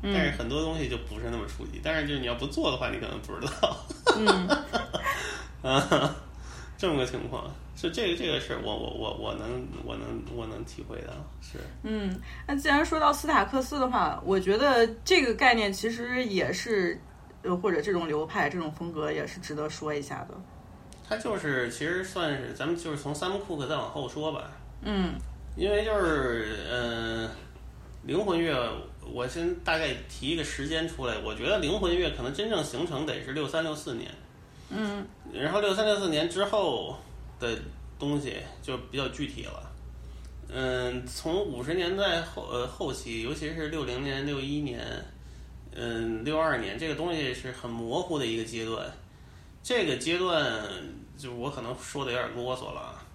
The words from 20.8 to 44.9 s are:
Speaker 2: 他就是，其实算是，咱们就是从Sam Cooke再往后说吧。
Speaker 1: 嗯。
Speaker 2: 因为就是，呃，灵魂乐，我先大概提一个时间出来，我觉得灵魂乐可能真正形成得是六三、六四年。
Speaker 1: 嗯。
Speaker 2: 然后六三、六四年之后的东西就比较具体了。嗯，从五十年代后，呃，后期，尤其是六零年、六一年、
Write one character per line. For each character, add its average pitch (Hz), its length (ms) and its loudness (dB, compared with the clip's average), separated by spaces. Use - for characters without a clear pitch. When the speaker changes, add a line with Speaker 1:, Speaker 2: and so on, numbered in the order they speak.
Speaker 2:
他 220 100 0
就 226 200 0
是， 131 320 2
其 131 160 -4
实 180 180 0
算 170 320 0
是， 123 180 -6
咱 139 140 -2
们 170 80 2
就 170 140 -6
是 147 80 -2
从 143 160 -4
Sam 180 260 -2
Cooke 151 280 -4
再 156 80 2
往 113 160 -2
后 135 180 -4
说 151 220 -2
吧。 - 180 -6
Speaker 1:
嗯。 190 320 2
Speaker 2:
因 190 120 2
为 208 140 4
就 214 160 2
是， 117 720 2
呃， 117 580 0
灵 135 220 0
魂 170 140 2
乐， 135 320 2
我 120 220 -4
先 170 280 0
大 165 220 2
概 151 160 2
提 - 220 -4
一 165 80 2
个 151 60 0
时 - 220 -4
间 160 220 0
出 139 180 -4
来， 117 120 0
我 107 180 -4
觉 117 100 -4
得 196 140 4
灵 170 180 2
魂 185 160 4
乐 175 180 4
可 127 120 -4
能 135 100 -2
真 208 160 0
正 180 140 2
形 147 240 -2
成 151 180 -2
得 117 180 -2
是 131 100 -6
六 147 120 0
三、 160 160 0
六 156 140 0
四 147 200 -6
年。 - 140 -6
Speaker 1:
嗯。 202 360 -2
Speaker 2:
然 143 180 0
后 202 80 4
六 202 160 4
三、 214 100 4
六 208 120 6
四 196 120 0
年 156 200 4
之 185 160 2
后 160 500 2
的 117 160 0
东 147 200 2
西 127 180 -4
就 131 160 -4
比 131 80 -4
较 135 120 0
具 139 180 -4
体 113 160 -8
了。 - 260 -10
嗯， 127 520 0
从 185 400 0
五 127 160 -4
十 139 120 -2
年 180 240 2
代 180 240 2
后， - 280 -6
呃， 123 160 0
后 139 280 -4
期， 113 280 -4
尤 123 120 -2
其 156 200 -4
是 156 140 -4
六 156 160 -2
零 123 180 -2
年、 139 240 -2
六 143 140 0
一 143 220 0
年、 120 200 -4